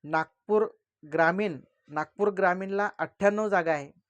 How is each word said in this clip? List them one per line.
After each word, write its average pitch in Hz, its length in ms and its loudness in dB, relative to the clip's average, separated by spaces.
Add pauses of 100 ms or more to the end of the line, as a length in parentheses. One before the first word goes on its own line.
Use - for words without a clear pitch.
नागपूर 160 640 -2 (460)
ग्रामीण, 165 480 2 (260)
नागपूर 156 440 -2
ग्रामीणला 190 640 -2
अठ्ठ्याण्णव 202 520 0
जागा 175 220 0
आहे. 143 200 -4 (180)